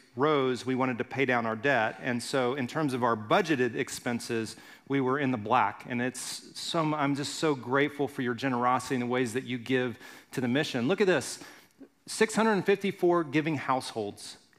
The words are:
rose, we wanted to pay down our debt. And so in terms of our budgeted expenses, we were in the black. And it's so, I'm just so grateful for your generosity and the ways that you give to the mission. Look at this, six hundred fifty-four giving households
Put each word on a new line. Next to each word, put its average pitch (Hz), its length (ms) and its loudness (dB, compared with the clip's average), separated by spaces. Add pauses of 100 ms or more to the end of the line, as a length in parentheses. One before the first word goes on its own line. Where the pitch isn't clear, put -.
(180)
rose, 131 480 2
we 131 100 0
wanted 127 220 0
to 123 60 -4
pay 131 220 -2
down 123 200 2
our 113 100 0
debt. 113 460 2
And 120 200 -2
so 127 340 0
in 127 120 -2
terms 151 260 0
of 123 100 0
our 117 120 4
budgeted 127 600 2
expenses, 117 840 -4 (300)
we 139 120 0
were 131 200 0
in 135 120 2
the 123 60 0
black. 107 500 0
And 123 140 -4
it's 123 180 -4 (400)
so, 156 340 0
I'm 143 220 2
just 143 200 -4
so 156 200 2
grateful 139 520 0
for - 140 -8
your 123 120 0
generosity 123 600 0
and 123 60 0
the 123 60 -2
ways 123 260 0
that 131 120 -4
you 123 120 -4
give 123 400 0 (340)
to 135 100 -6
the 123 60 0
mission. 131 400 0
Look 190 120 2
at 208 80 4
this, 151 320 2 (680)
six - 300 0
hundred 208 300 4
fifty-four 180 600 2
giving 151 300 0
households 120 840 -4 (220)